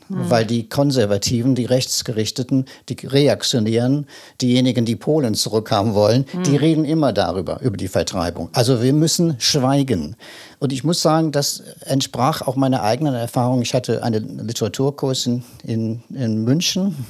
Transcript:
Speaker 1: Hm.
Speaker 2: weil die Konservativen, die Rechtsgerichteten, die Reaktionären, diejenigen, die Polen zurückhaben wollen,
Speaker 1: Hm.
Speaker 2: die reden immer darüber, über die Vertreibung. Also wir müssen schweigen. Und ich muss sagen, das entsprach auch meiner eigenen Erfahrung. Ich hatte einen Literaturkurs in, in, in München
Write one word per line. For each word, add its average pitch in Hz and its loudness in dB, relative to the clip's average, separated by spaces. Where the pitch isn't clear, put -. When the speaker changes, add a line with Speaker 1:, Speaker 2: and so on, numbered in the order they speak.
Speaker 1:
Hm. 131 -4
Speaker 2:
weil 113 4
die 117 -2
Konservativen, 120 2
die 123 -2
Rechtsgerichteten, 123 -2
die - -8
Reaktionären, 127 2
diejenigen, 123 2
die 113 0
Polen 139 0
zurückhaben 107 0
wollen, 107 4
Speaker 1:
Hm. 180 -4
Speaker 2:
die 143 4
reden 156 4
immer 147 2
darüber, 90 -2
über 107 0
die 95 -4
Vertreibung. 85 -2
Also 123 2
wir 131 2
müssen 160 2
schweigen. 131 0
Und 139 -2
ich 131 -6
muss 170 0
sagen, 160 2
das 143 -2
entsprach 135 -2
auch 120 -4
meiner 131 2
eigenen 131 0
Erfahrung. 123 0
Ich 117 -2
hatte 117 -2
einen 110 -4
Literaturkurs 131 -2
in, 123 -2
in, 113 -4
in 110 -2
München 175 0